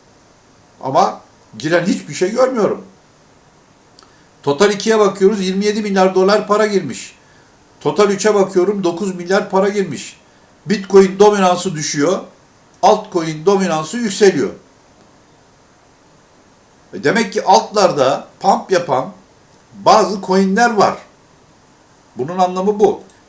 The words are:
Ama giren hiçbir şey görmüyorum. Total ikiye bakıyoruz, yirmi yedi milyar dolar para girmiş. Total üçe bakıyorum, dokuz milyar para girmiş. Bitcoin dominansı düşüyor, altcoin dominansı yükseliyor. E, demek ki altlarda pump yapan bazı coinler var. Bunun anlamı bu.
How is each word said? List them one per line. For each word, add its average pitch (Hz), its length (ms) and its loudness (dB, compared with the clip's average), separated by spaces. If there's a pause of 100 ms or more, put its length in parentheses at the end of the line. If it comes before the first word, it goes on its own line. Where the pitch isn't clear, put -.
(800)
Ama 165 400 0 (360)
giren 165 280 0
hiçbir 185 280 -4
şey 185 180 -2
görmüyorum. 226 540 -2 (1600)
Total 143 280 2
ikiye 220 280 0
bakıyoruz, 196 420 2
yirmi 190 240 -2
yedi 208 160 -2
milyar 190 340 0
dolar 196 320 2
para 208 180 2
girmiş. 170 500 -4 (680)
Total 165 280 0
üçe 202 260 0
bakıyorum, 196 480 0
dokuz 180 320 -4
milyar 190 340 -4
para 190 200 0
girmiş. 190 500 -8 (460)
Bitcoin 196 540 2
dominansı 190 560 2
düşüyor, 151 440 -2 (600)
altcoin 165 640 0
dominansı 185 520 -2
yükseliyor. 190 520 2 (2500)
E, 98 100 -14
demek 196 300 -2
ki 208 120 -4
altlarda 180 840 2 (120)
pump 214 320 -2
yapan 165 400 -2 (640)
bazı 190 480 2
coinler 196 520 0
var. 147 240 0 (1200)
Bunun 156 200 -6
anlamı 185 420 0
bu. 202 220 0 (280)